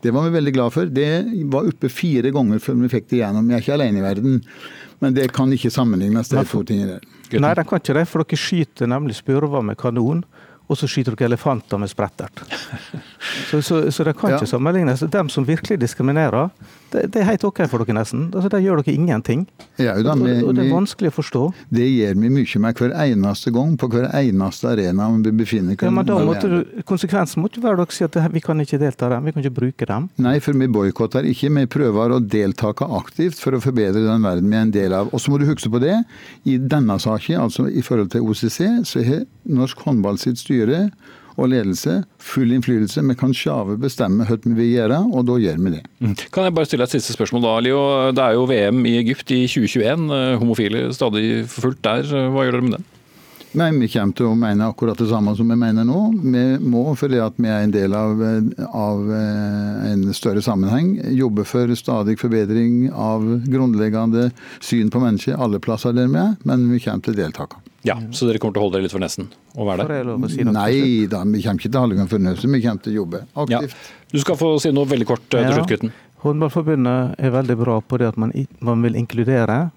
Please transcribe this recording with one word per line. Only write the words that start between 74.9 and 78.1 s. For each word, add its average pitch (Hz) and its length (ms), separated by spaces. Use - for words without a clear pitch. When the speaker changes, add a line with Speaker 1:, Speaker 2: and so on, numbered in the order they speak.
Speaker 3:
veldig 131 180
kort, 120 160
eh, - 140
til 123 80
Speaker 2:
Ja. 131 100
Speaker 3:
slutt, 104 140
Grytten. 113 220
Speaker 2:
Håndballforbundet 147 1000
er 135 120
veldig 123 260
bra 117 240
på 123 180
det 120 100
at 110 100